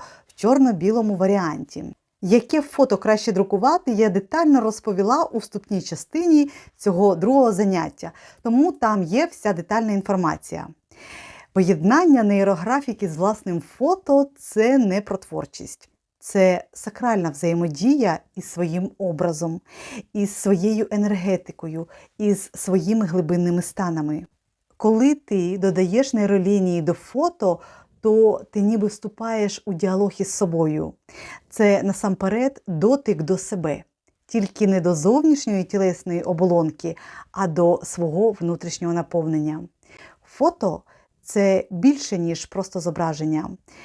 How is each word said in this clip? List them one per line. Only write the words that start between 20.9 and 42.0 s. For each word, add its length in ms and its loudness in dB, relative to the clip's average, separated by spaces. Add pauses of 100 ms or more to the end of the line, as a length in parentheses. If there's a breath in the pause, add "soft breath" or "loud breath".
енергетикою, 960 -4 (300 loud breath)
із 360 -2
своїми 520 0
глибинними 560 0
станами. 640 -4 (520)
Коли 380 4
ти 420 -2
додаєш 560 0
нейролінії 680 2
до 120 0
фото, 680 -2 (420 loud breath)
то 400 4 (100)
ти 100 -2
ніби 260 2
вступаєш 800 -6
у 80 -4
діалог 440 0
із 140 -4
собою. 600 -2 (560 loud breath)
Це 340 2
насамперед 840 -2
дотик 540 0
до 160 -2
себе. 460 -6 (420)
Тільки 420 -2
не 140 2
до 140 2
зовнішньої 680 2
тілесної 580 -2
оболонки, 760 0 (360 loud breath)
а 160 -4
до 360 2
свого 480 -2
внутрішнього 600 -6
наповнення. 680 -2 (640 loud breath)
Фото — 580 -2 (380 soft breath)
це 500 0
більше, 460 0